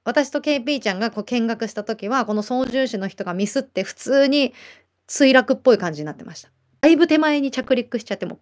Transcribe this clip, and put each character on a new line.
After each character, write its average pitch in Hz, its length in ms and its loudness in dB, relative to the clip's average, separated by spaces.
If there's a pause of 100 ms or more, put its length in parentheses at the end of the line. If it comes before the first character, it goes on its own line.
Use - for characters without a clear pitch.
私 269 260 0
と 294 100 -4
ケ 294 160 0
ー 240 80 -6
ピ 285 120 -2
ー 254 40 -6
ち - 80 -4
ゃ 190 60 0
ん 185 60 -6
が 226 100 -2
こ 214 120 -8
う - 20 -10
見 233 220 -2
学 226 220 -4
し - 60 -18
た 208 100 -8
時 220 240 -6
は、 247 160 0
こ 214 100 -4
の 214 80 -2
操 247 220 -4
縦 262 220 -2
士 233 100 -6
の 196 120 -6
人 - 160 -10
が 175 100 -6
ミ 196 120 -2
ス 269 140 -2
っ - 40 0
て - 180 -6
普 - 140 -12
通 277 320 2
に 269 260 0 (540)
墜 269 240 4
落 254 220 4
っ - 20 -6
ぽ 247 180 4
い 196 40 4
感 175 140 -4
じ 151 100 -10
に 151 40 -8
な 151 60 -8
っ - 40 -16
て - 80 -18
ま 165 100 -18
し - 80 -20
た。 - 80 -20 (300)
だ 294 60 6
い 330 80 6
ぶ 339 100 4
手 311 100 2
前 302 240 2
に 269 100 -2
着 262 240 -2
陸 240 240 -2
し - 60 -14
ち - 80 -10
ゃ 196 40 -6
っ - 20 -6
て、 180 80 -8
も 170 100 -10
う - 60 -20